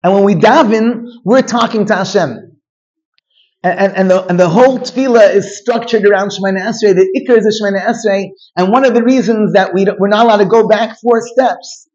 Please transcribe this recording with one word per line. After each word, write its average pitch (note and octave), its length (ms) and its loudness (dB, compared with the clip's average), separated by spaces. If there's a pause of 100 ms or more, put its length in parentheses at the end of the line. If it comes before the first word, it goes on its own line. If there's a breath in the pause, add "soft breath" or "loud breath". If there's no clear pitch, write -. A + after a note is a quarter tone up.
And F#3 100 2
when G3+ 80 2
we G3+ 120 2
daven, A3+ 720 0 (180 loud breath)
we're A3 180 2
talking A3+ 440 -4
to G#3 100 -2
Hashem. F3+ 600 -4 (1080)
And, F3+ 140 -2
and, G3 180 -2
and, F#3+ 140 0
the, F#3+ 160 2
and F3 120 -2
the F3+ 100 4
whole B3+ 300 2
tefillah A#3 560 2
is G3 240 -2
structured A3+ 460 -2
around G3+ 240 2
Shemona G3 320 -4
Esrei. G#3+ 340 0
The F#3+ 140 2 (100)
Iker A#3 200 2
is G3+ 60 0
the G#3+ 160 0
Shemona G3 240 -4
Esrei. G#3 440 -4 (280 loud breath)
And F#3 140 0
one C4 140 2
of A#3 100 2
the A#3 80 2
reasons A3 520 0
that F#3+ 200 0
we F#3+ 120 0
don't, G3+ 120 -4
we're G3 100 0
not G#3+ 180 2
allowed A3 100 4
to G3+ 80 2
go A3 240 2
back A3 320 -2
four A3+ 200 0
steps A#3 760 -4